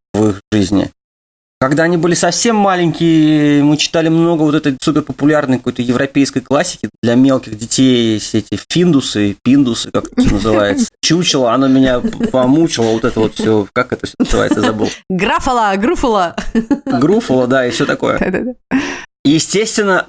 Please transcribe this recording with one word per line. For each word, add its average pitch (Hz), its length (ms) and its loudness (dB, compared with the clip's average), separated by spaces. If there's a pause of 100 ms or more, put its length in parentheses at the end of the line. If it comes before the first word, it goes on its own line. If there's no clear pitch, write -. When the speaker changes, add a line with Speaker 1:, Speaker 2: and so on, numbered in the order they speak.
(140)
Speaker 1:
в 107 160 2
их 98 120 -6 (100)
жизни. 101 380 0 (760)
Когда 147 200 0
они 175 120 2
были 170 180 0
совсем 190 440 0
маленькие, 156 1080 2
мы 147 140 2
читали 165 320 -2
много 165 320 2
вот 151 120 2
этой 151 280 -2
суперпопулярной 143 800 0
какой-то 123 220 -4
европейской 135 600 -2
классики 139 480 -4 (120)
для 117 140 0
мелких 127 420 2
детей, 117 640 2
все - 200 -4
эти 101 200 -4 (100)
финдусы, 131 720 0
пиндусы, 127 480 0
как - 220 -4
это 254 100 0
всё 262 100 2
называется. 104 640 0
Speaker 2:
<laughs> - 60 -20
Speaker 1:
Чучело, 151 520 0
оно 135 160 2
меня 131 320 2
п-, 113 260 -4
помучило, 131 600 2
вот 113 180 0
это 113 120 -2
вот 110 180 0
всё, 107 360 0
как - 220 -4
это - 140 -6
всё - 120 -16
называется, 110 400 0
забыл. 214 300 -2 (200)
Speaker 2:
Графола, 220 680 0
груфола. 214 580 0 (500)
Speaker 1:
Груфола, 180 640 0
да, 131 180 0
и 123 60 -2
всё 143 140 -2
такое. 113 340 -2
Speaker 3:
Да-да-да. - 600 -4 (440)
Speaker 1:
Естественно, 196 840 0